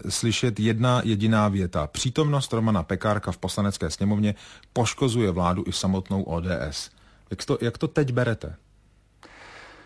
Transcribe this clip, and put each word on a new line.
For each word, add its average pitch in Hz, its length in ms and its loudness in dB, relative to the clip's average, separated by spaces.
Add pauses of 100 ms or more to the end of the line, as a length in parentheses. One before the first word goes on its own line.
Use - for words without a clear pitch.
slyšet 110 520 0
jedna 113 440 2
jediná 107 440 4
věta. 90 380 0
„Přítomnost 143 640 0
Romana 110 300 2
Pekárka 101 500 -2
v - 60 -8
Poslanecké 95 520 -2
sněmovně 104 440 0 (380)
poškozuje 117 580 2
vládu 90 360 0
i 92 60 -4
samotnou 95 500 -2
O 85 180 -4
D 87 200 -2
S.“ 76 300 -8 (400)
Jak - 140 -8
to, 143 160 0
jak 117 180 -2
to 160 100 -2
teď 143 240 0
berete? 117 420 -2 (1300)